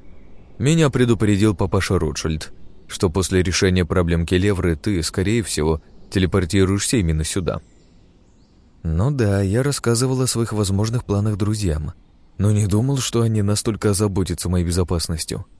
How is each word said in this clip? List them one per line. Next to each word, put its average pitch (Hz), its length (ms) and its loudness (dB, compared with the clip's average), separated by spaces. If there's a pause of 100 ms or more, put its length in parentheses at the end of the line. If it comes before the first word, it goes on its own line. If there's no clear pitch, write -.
(580)
"Меня 151 320 4
предупредил 107 680 2
папаша 95 420 0
Ротшильд, 80 540 -4 (340)
что - 220 -2
после 92 340 0
решения 92 440 2
проблем 85 400 0
Келевры 90 500 0
ты, 92 260 -2
скорее 101 400 0
всего, 78 380 -2 (300)
телепортируешься 95 880 2
именно 80 260 0
сюда". - 360 -4 (1200)
Ну 85 280 0
да, 104 300 2
я 101 220 2
рассказывал 131 580 0
о 131 60 0
своих 117 260 -2
возможных 107 520 0
планах 101 320 0
друзьям, 95 560 -2 (460)
но 101 120 2
не 104 160 2
думал, 120 320 0
что 117 240 -2
они 110 200 2
настолько 104 480 0
озаботятся 95 580 0
моей 87 160 2
безопасностью. 85 840 -2 (140)